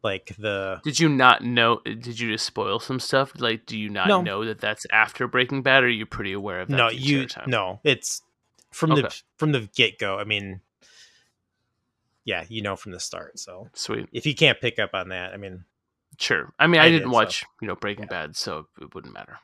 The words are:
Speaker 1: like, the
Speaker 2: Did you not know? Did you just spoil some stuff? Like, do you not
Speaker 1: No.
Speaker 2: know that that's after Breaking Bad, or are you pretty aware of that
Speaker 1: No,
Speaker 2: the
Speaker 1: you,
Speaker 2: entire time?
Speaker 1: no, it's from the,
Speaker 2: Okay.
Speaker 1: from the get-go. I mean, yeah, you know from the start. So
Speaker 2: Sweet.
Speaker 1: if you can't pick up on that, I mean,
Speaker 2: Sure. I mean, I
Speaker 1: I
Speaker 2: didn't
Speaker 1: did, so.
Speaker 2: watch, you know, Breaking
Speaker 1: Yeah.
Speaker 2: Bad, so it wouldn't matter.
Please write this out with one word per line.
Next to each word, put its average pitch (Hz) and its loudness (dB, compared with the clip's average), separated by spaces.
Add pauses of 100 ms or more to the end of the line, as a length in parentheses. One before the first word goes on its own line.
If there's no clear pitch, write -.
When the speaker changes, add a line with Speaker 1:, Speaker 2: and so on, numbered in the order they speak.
Speaker 1:
like, 98 -6
the 98 -4
Speaker 2:
Did 151 -4
you 160 4
not 127 6
know? 117 4
Did 113 -10
you 117 -2
just 107 -4
spoil 107 -2
some 131 -6
stuff? 135 0
Like, 113 -2
do 113 -10
you 107 -6
not 98 0
Speaker 1:
No. 180 4
Speaker 2:
know 107 -4
that 110 -6
that's 107 -4
after 110 2
Breaking 123 0
Bad, 131 6
or 123 4
are - 4
you 110 -2
pretty 101 -6
aware 98 -6
of 95 -10
that 135 0
Speaker 1:
No, 117 4
Speaker 2:
the 117 -6
Speaker 1:
you, 135 0
Speaker 2:
entire - -10
time? 135 -4
Speaker 1:
no, 101 -2
it's - 0 (500)
from 160 0
the, 143 4
Speaker 2:
Okay. 139 -8 (220)
Speaker 1:
from 156 0
the 113 -2
get-go. 101 0
I 104 -6
mean, 101 -6 (1600)
yeah, 87 -6
you 110 -8
know 101 -4
from 98 -16
the 90 -14
start. 82 -12
So 92 -16
Speaker 2:
Sweet. - -6
Speaker 1:
if - -8
you 151 -2
can't 139 4
pick 117 -4
up 104 -2
on 92 -6
that, 92 -10
I 101 -14
mean, 92 -14 (520)
Speaker 2:
Sure. - -2
I 151 6
mean, 165 6
I 156 10
Speaker 1:
I 165 10
Speaker 2:
didn't 165 4
Speaker 1:
did, 127 0
so. - -
Speaker 2:
watch, 110 2 (160)
you 110 -8
know, 90 -4
Breaking 104 -8
Speaker 1:
Yeah. - -20
Speaker 2:
Bad, 80 -8
so 78 -8 (140)
it 76 -18
wouldn't - -16
matter. 50 -18